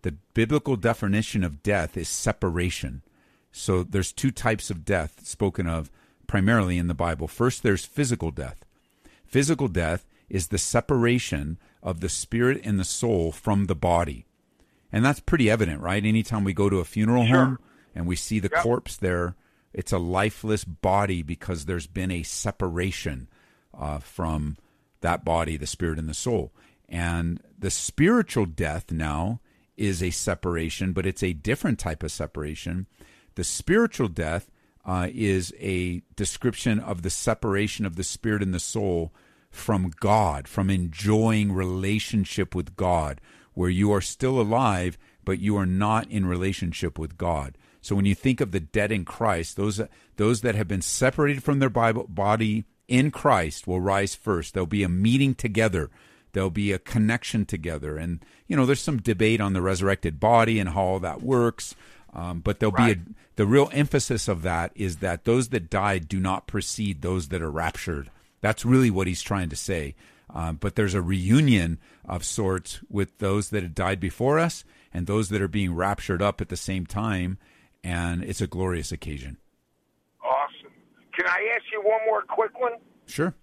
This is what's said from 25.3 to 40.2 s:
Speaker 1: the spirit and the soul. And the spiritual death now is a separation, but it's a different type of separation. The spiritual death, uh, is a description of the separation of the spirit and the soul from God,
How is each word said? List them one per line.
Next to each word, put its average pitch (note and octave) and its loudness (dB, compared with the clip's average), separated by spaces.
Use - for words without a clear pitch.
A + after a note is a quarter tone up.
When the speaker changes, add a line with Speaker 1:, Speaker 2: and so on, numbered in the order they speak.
Speaker 1:
the D2+ -8
spirit E2 -4
and D#2+ -6
the D2+ -6
soul. - -2
And E2+ -2
the F#2+ -2
spiritual E3+ 2
death D#2 -4
now D#2+ -2
is G2 0
a F2+ 0
separation, F2 -2
but F2 -2
it's - -2
a F2+ 0
different G#2+ -2
type D#2 -6
of D#2 -6
separation. D#2 -6
The F2+ -2
spiritual G3+ 0
death, E2 -4
uh, F#2 -2
is G2 0
a F2+ -2
description A2+ 0
of F2+ -6
the F2+ -2
separation G#2+ -2
of E2+ -4
the F#2 -6
spirit G#2+ -2
and F#2 0
the F2 -2
soul F2 -2
from F#2 0
God, G2 2